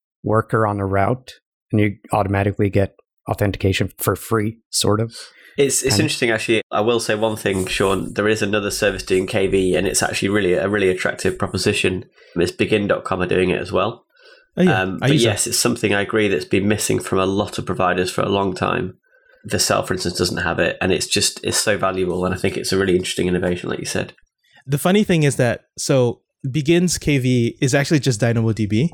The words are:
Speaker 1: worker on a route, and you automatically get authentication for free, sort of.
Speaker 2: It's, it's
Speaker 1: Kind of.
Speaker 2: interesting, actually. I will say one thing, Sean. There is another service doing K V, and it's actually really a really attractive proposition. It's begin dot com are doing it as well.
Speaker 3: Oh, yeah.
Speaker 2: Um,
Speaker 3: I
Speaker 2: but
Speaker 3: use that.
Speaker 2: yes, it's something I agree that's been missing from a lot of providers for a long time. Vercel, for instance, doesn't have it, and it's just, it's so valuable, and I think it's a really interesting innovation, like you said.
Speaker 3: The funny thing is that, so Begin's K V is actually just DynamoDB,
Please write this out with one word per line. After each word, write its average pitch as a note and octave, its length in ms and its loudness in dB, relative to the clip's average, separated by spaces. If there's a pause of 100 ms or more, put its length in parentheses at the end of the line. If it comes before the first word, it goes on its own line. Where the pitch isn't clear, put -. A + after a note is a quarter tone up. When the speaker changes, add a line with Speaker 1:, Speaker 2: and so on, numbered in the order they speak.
(220)
Speaker 1:
worker A2 440 0
on G#2 140 -2
a G2 60 -2
route, G2 460 -2 (400)
and G#2+ 80 2
you G#2 160 0 (160)
automatically G2+ 580 0
get G2 240 0 (340)
authentication G2 680 0
for - 180 0
free, A2 420 -2 (120)
sort G#2 300 2
of. A2+ 140 -4 (440)
Speaker 2:
It's, C#3 240 2
it's C3 80 0
Speaker 1:
Kind G2+ 40 0
of. G2+ 100 2
Speaker 2:
interesting, C3+ 260 0
actually. A2 400 0
I - 100 0
will A#2 200 2
say A2+ 160 -2
one G#2+ 200 0
thing, F#2+ 300 -2
Sean. F#2+ 480 0
There G#2 140 2
is G#2+ 140 2
another G2+ 280 0
service F#2+ 320 -2
doing F#2 240 0
K G2 220 0
V, F#2 260 2
and F2+ 140 0
it's - 160 0
actually - 240 -2
really G2+ 260 2
a F#2 140 0
really G2+ 200 2
attractive - 500 -2
proposition. F#2+ 680 -2 (320)
It's F2 160 0
begin G#2 340 0
dot G2 180 0
com F#2 180 -4
are F2+ 40 0
doing F2+ 240 2
it B1+ 100 0
as F#2+ 120 -8
well. G2 320 -2 (520)
Speaker 3:
Oh, F3 60 2
yeah. F#2+ 200 4
Speaker 2:
Um, F#2 200 -4
Speaker 3:
I B2+ 60 2
Speaker 2:
but C#3+ 40 4
Speaker 3:
use D3+ 120 4
that. A2+ 60 4
Speaker 2:
yes, - 180 -2
it's G#2+ 100 -2
something A#2+ 340 0
I G2+ 100 2
agree G#2+ 260 0
that's F#2+ 160 0
been G2+ 240 0
missing G#2 320 0
from - 180 -2
a F#2+ 80 2
lot G2 320 -2
of F#2+ 80 -8
providers F2+ 440 0
for - 120 -4
a F2+ 60 -2
long G2 260 0
time. F#2 420 -4 (520)
Vercel, G2+ 380 0
for - 80 -2
instance, F2+ 240 -4
doesn't F2+ 200 0
have E2+ 200 -2
it, E2+ 220 0
and F#2 120 0
it's D#2+ 140 -2
just, - 380 -2
it's G2 120 -2
so G#2 220 0
valuable, F#2 480 -2
and F2+ 80 -2
I F#2 40 -6
think - 180 -2
it's - 160 -4
a F#2+ 60 2
really F#2+ 180 2
interesting F#2 320 -2
innovation, F2+ 420 -2
like - 80 -6
you - 80 -10
said. - 260 -6 (540)
Speaker 3:
The C#3 120 -2
funny G3+ 260 2
thing E3 180 2
is C#3+ 140 2
that, A#2+ 260 0 (160)
so B2 440 0 (280)
Begin's E3 480 2
K C#3+ 200 0
V B2 420 2
is C3 140 0
actually C#3 260 2
just A#2 200 -2
DynamoDB, A2+ 720 2